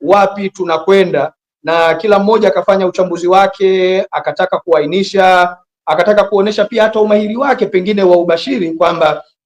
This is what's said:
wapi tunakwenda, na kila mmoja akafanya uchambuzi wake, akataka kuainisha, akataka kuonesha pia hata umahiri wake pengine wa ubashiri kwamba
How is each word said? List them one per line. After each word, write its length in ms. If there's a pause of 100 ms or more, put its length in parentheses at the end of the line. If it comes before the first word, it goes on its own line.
wapi 500
tunakwenda, 840 (300)
na 320
kila 240
mmoja 300
akafanya 380
uchambuzi 400
wake, 840
akataka 480
kuainisha, 960 (300)
akataka 380
kuonesha 400
pia 180
hata 180
umahiri 360
wake 300
pengine 360
wa 140
ubashiri 560
kwamba 520 (220)